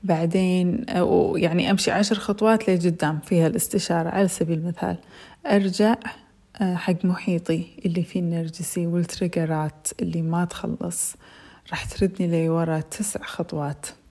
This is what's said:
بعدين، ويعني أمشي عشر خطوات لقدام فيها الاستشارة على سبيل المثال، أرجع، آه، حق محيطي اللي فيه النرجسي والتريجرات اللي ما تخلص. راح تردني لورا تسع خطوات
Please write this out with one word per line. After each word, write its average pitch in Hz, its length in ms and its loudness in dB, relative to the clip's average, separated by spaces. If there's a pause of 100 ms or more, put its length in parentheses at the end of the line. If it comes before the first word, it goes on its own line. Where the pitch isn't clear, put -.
بعدين، 180 800 2 (120)
ويعني 175 720 2
أمشي - 200 2
عشر 208 240 2
خطوات 214 540 2
لقدام 170 500 2
فيها 165 280 2
الاستشارة 170 600 0
على 196 180 2
سبيل 170 320 0
المثال، 175 380 -4 (480)
أرجع، 208 500 4 (680)
آه، 185 140 0
حق 175 300 0
محيطي 170 600 0 (200)
اللي 170 180 0
فيه - 160 -4
النرجسي 170 680 -2
والتريجرات 165 1000 -2 (140)
اللي 165 200 -2
ما 165 240 0
تخلص. - 680 -6 (560)
راح - 140 -6
تردني 170 600 0
لورا 160 320 0
تسع - 440 -6
خطوات 147 640 -6 (260)